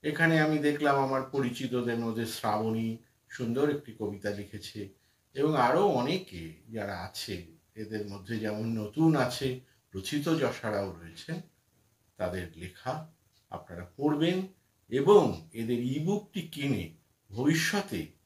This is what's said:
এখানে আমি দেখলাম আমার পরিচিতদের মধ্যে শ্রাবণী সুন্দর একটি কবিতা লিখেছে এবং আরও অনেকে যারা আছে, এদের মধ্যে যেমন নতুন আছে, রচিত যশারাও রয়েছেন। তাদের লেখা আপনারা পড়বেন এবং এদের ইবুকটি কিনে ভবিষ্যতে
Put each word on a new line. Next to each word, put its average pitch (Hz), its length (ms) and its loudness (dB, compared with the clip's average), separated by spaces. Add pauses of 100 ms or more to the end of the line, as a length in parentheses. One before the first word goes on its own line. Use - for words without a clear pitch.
(100)
এখানে 165 240 4 (120)
আমি 156 100 2 (120)
দেখলাম 147 280 2 (100)
আমার 131 160 0 (120)
পরিচিতদের 123 680 -2
মধ্যে 113 300 -2
শ্রাবণী 110 540 0 (480)
সুন্দর 127 300 0 (100)
একটি 131 240 -10
কবিতা 101 380 -4
লিখেছে 101 420 -12 (600)
এবং 151 120 4 (140)
আরও 143 160 4 (180)
অনেকে 135 420 -2 (340)
যারা 98 200 -4 (100)
আছে, - 280 -8 (480)
এদের 107 280 -6
মধ্যে 98 240 -8 (100)
যেমন 107 220 -4 (160)
নতুন 160 280 4 (160)
আছে, 131 220 -4 (460)
রচিত 143 320 -4 (160)
যশারাও 101 460 -2 (100)
রয়েছেন। 87 380 -12 (840)
তাদের 90 280 -4 (160)
লেখা 107 300 -8 (640)
আপনারা 87 280 -12 (120)
পড়বেন 151 420 2 (640)
এবং 180 220 10 (380)
এদের 117 200 0 (160)
ইবুকটি 190 460 -2 (120)
কিনে 135 300 -2 (500)
ভবিষ্যতে 160 680 2 (260)